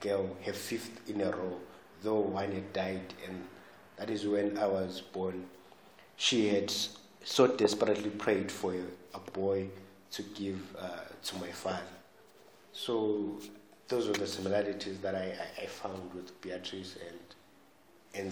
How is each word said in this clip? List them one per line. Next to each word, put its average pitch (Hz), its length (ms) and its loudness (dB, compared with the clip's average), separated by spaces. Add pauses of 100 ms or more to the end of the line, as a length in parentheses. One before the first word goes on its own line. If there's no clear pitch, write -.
girl, 98 280 2 (160)
her 98 80 0
fifth - 580 -6
in 104 120 0
a 92 100 4
row, 90 260 -2 (440)
though 107 180 4
one 98 320 2
had 95 200 -4
died, 95 400 -2 (140)
and 92 180 -6 (520)
that 104 140 -6
is 104 160 0
when 101 320 4
I 107 100 4
was 92 320 2
born. 92 460 -2 (720)
She 110 320 6
had 98 240 4 (520)
so 123 240 8
desperately 104 600 4
prayed 101 420 2
for 92 220 0
a, 90 100 -2 (300)
a - 40 -8 (140)
boy 98 340 2 (460)
to 104 100 -6
give, 98 380 -4 (180)
uh, 87 220 -6 (240)
to - 140 -6
my 87 120 -6
father." 92 320 -2 (880)
So 104 680 2 (480)
those 120 200 2
were 104 60 4
the 101 120 0
similarities 98 760 0
that 95 160 0
I, 92 200 -2 (240)
I, 98 40 -6
I - 20 -4
found 92 480 -8
with 90 260 -12
Beatrice 92 560 -8 (1160)
and 98 180 -4